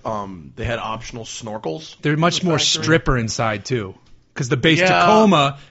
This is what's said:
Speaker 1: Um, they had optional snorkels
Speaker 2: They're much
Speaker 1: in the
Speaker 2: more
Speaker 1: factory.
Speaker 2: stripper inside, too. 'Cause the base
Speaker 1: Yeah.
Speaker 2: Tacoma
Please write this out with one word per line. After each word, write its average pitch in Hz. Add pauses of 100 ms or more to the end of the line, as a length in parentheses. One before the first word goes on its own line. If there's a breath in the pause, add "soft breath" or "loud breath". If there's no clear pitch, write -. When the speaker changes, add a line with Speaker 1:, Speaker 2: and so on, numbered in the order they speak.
Speaker 1:
Um, 98
they -
had 117
optional 110
snorkels 120
Speaker 2:
They're 151
much 170
Speaker 1:
in 180
the 175
Speaker 2:
more 151
Speaker 1:
factory. 156
Speaker 2:
stripper 156
inside, 110
too. 104 (420)
'Cause 139
the 139
base 160
Speaker 1:
Yeah. 180 (140)
Speaker 2:
Tacoma 180 (140 loud breath)